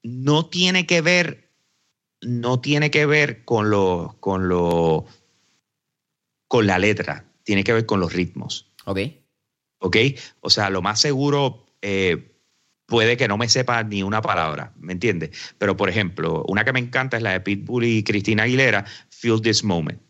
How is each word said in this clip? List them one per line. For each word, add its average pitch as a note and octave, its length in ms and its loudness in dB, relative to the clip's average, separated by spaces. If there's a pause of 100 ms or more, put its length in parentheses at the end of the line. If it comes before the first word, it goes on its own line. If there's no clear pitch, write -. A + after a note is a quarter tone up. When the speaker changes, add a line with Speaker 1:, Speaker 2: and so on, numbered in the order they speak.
Speaker 1:
No C3+ 420 0
tiene F3+ 400 0
que F3 160 2
ver, F3 480 0 (720)
no B2 380 -2
tiene D3 320 0
que D3 140 2
ver C#3+ 400 0
con G#2+ 240 2
lo, F#2 520 0
con F#2+ 260 0
lo, E2+ 580 2 (1400)
con A#2 200 4
la F#2 120 2
letra. G2 460 -2 (180)
Tiene G2 200 0
que A#2 100 2
ver A2+ 120 2
con G#2 140 0
los F2 140 -2
ritmos. - 580 -6 (140)
Speaker 2:
Ok. G2 140 -4 (800)
Speaker 1:
¿Ok? F#2+ 180 0 (420)
O - 100 -8
sea, G2+ 200 2
lo F#2+ 120 -2
más G#2 200 -2
seguro, C#3+ 640 0 (160)
eh, F#2+ 520 -2 (520)
puede A#2 320 2
que B2 100 0
no G2+ 100 0
me A#2 120 -2
sepa B2 340 0
ni G#2 200 -4
una G#2+ 180 0
palabra, D#2+ 560 -4
¿me F2+ 160 -10
entiendes? F2+ 380 -2 (260)
Pero, G2 200 0
por G2+ 120 0
ejemplo, E2 580 -2
una G#2+ 180 0
que C3 80 0
me B2+ 60 0
encanta B2 380 -4
es A2+ 60 -4
la G2+ 80 -2
de F#2 100 -2
Pitbull G#2 440 -4
y A2 180 2
Cristina G#2 400 0
Aguilera, B2 420 2 (240)
Feel A2+ 320 0
This A2 220 0
Moment. E2+ 460 -2